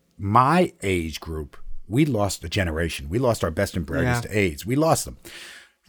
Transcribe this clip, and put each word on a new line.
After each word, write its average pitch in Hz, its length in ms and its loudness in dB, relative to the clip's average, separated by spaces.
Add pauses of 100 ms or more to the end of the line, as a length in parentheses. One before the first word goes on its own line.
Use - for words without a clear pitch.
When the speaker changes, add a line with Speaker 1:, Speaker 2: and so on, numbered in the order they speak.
(160)
Speaker 1:
my 127 560 4 (100)
age 87 380 -2
group, 78 380 -10 (280)
we 127 200 4
lost 104 360 -2
a 92 60 -10
generation. 80 640 -2
We 95 80 0
lost 120 260 2
our 85 60 0
best 98 260 -2
and 87 80 0
brightest 120 400 0
Speaker 2:
Yeah. - 60 -12
Speaker 1:
to 107 80 0
aids. 85 260 0
We 120 120 -2
lost 156 280 4
them. - 140 -12 (720)